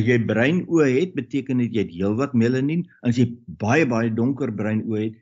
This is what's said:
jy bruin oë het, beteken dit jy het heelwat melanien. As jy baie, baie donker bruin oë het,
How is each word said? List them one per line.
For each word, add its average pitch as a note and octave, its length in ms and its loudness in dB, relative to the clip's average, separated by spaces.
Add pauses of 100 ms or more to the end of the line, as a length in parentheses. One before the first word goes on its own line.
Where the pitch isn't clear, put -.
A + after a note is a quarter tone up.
jy A#2 200 2
bruin B2 420 0
oë C#3+ 320 2
het, F#3 160 -2
beteken C3 420 -4
dit A#2+ 160 0
jy A2+ 60 0
het F2 120 -2
heelwat G#2+ 420 -2
melanien. C3 520 0 (180)
As A#2+ 140 2
jy B2+ 180 0 (120)
baie, B2+ 380 0
baie A#2 240 0
donker A#2+ 440 -2
bruin G#2+ 340 -2
oë G#2+ 160 -2
het, A2+ 180 -6